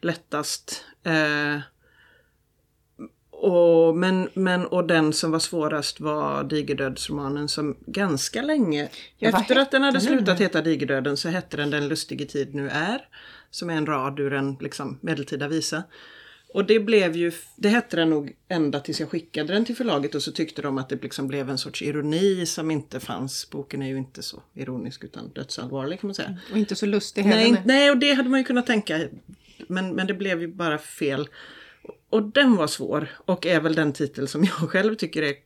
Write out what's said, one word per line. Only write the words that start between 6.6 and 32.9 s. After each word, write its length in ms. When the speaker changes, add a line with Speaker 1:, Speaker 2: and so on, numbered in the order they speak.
Speaker 1:
som 280
ganska 560
länge, 460
Speaker 2:
Ja, 120
vad 100
Speaker 1:
efter 160
att 140
den 120
hade 160
Speaker 2:
hette 120
den 80
Speaker 1:
slutat 200
Speaker 2:
nu? 60
Speaker 1:
heta 180
Digerdöden 540
så 120
hette 280
den 140
Den 180
lustige 380
tid 280
nu 140
är, 400
som 200
är 40
en 120
rad 340
ur 120
en, 280
liksom, 400
medeltida 480
visa. 340
Och 100
det 160
blev 360
ju, 160
det 120
hette 280
den 140
nog 220
ända 320
tills 200
jag 100
skickade 420
den 120
till 120
förlaget 380
och 80
så 100
tyckte 300
de 160
att 100
det, 140
liksom, 260
blev 220
en 80
sorts 240
ironi 640
som 240
inte 300
fanns. 500
Boken 320
är 60
ju 100
inte 240
så 200
ironisk 500
utan 280
dödsallvarlig 680
kan 80
man 60
säga. 140
Speaker 2:
Mm. 120
Och 60
inte 180
så 100
lustig 400
Speaker 1:
Nej, 180
Speaker 2:
heller. 200
Speaker 1:
nej, 260
och 60
det 180
hade 140
man 120
ju 40
kunnat 220
tänka. 340
Men, 260
men 120
det 80
blev 260
ju 80
bara 300
fel. 500
Och 120
den 340
var 100
svår. 420